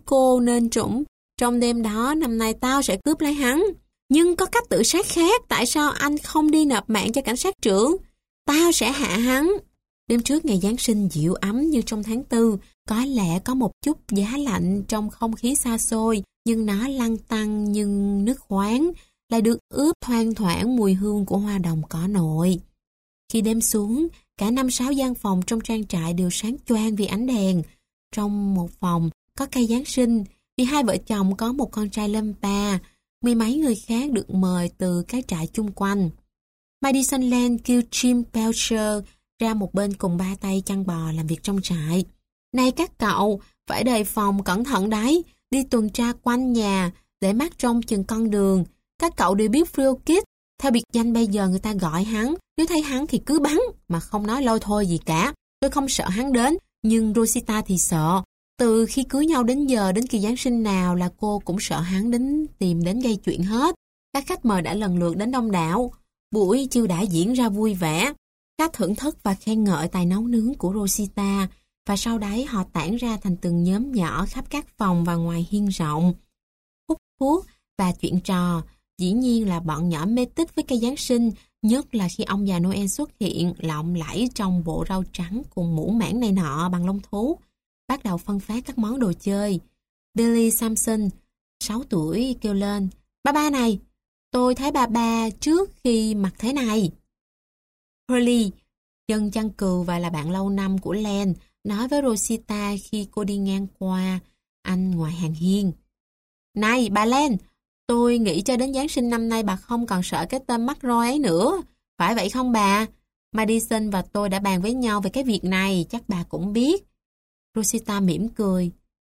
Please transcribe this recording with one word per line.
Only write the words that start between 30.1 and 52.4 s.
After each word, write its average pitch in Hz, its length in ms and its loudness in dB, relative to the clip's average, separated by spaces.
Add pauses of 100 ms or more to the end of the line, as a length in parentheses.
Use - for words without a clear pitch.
vì 254 60 4
hai 285 200 2
vợ 190 140 2
chồng 196 380 0
có 233 180 -2
một 269 180 -2
con 214 180 -4
trai 208 200 -4
lâm 214 320 -2
pa, 202 380 0 (440)
mười 240 120 4
mấy 226 220 2
người 285 180 2
khác 240 360 -2
được 220 180 -2
mời 180 480 0
từ 175 300 -2
các 254 200 -6
trại 160 200 -4
chung 214 240 -4
quanh. 196 380 0 (720)
Madison 269 400 2
Lane 247 420 2
kêu 247 180 4 (100)
Jim 247 320 2 (100)
Belcher 220 680 0 (360)
ra 226 140 0
một 202 200 -4
bên 202 200 0
cùng 175 240 -2
ba 190 240 -2
tay 190 240 -2
chăn 196 200 -2
bò 165 260 -4
làm 160 160 -4
việc 160 160 -4
trong 196 180 -2
trại. 175 440 -2 (500)
"Này 254 160 4
các 330 260 -2
cậu, 202 440 0 (260)
phải - 160 -2
đề 233 200 2
phòng 196 400 0
cẩn 196 200 0
thận 220 260 0
đấy, 247 340 2 (280)
đi 269 120 2
tuần 226 260 0
tra 240 240 -2 (100)
quanh 247 300 2
nhà, 196 380 0 (300)
để 196 120 2
mắt 294 240 -2
trông 240 240 0
chừng 208 220 -2
con 226 260 0
đường. 196 340 2 (380)
Các 330 160 0
cậu 185 180 2
đều 214 140 2
biết 294 200 4
Phil 269 180 2 (180)
Kidd, 359 180 4 (380)
theo 277 100 2
biệt 226 120 4 (100)
danh 233 200 2
bây 233 140 2
giờ 196 220 2
người 185 100 2
ta 214 140 -4
gọi 180 300 0
hắn, 226 320 -2 (220)